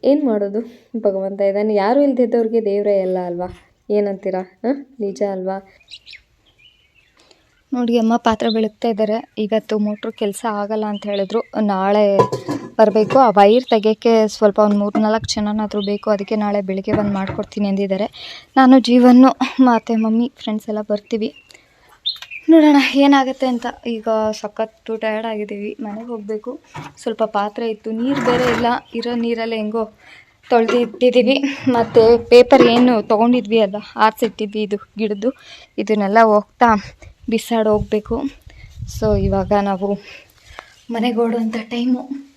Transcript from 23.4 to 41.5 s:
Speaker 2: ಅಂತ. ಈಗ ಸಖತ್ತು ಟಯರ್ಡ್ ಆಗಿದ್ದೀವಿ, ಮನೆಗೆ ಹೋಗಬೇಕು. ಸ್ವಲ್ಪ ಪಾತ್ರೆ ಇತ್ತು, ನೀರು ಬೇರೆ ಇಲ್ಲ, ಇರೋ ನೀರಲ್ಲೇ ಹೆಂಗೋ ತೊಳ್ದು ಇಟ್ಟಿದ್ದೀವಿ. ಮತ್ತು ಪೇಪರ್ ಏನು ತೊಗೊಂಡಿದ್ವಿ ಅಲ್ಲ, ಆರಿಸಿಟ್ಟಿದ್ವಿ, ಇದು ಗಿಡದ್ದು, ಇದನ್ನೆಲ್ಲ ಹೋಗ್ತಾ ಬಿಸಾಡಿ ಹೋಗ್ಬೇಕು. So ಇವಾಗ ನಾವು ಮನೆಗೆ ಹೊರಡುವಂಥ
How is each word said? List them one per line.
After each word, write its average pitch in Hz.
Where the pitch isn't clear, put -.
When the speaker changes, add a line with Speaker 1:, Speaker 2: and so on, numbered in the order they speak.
Speaker 2:
ಅಂತ. 247
ಈಗ 226
ಸಖತ್ತು 220
ಟಯರ್ಡ್ 220
ಆಗಿದ್ದೀವಿ, 208
ಮನೆಗೆ 220
ಹೋಗಬೇಕು. 220
ಸ್ವಲ್ಪ 226
ಪಾತ್ರೆ 214
ಇತ್ತು, 220
ನೀರು 247
ಬೇರೆ 247
ಇಲ್ಲ, 233
ಇರೋ 233
ನೀರಲ್ಲೇ 233
ಹೆಂಗೋ 214
ತೊಳ್ದು 240
ಇಟ್ಟಿದ್ದೀವಿ. 247
ಮತ್ತು 233
ಪೇಪರ್ 247
ಏನು 240
ತೊಗೊಂಡಿದ್ವಿ 226
ಅಲ್ಲ, 202
ಆರಿಸಿಟ್ಟಿದ್ವಿ, 214
ಇದು 202
ಗಿಡದ್ದು, 214
ಇದನ್ನೆಲ್ಲ 214
ಹೋಗ್ತಾ 214
ಬಿಸಾಡಿ 220
ಹೋಗ್ಬೇಕು. 214
So 208
ಇವಾಗ 190
ನಾವು 196
ಮನೆಗೆ 226
ಹೊರಡುವಂಥ 226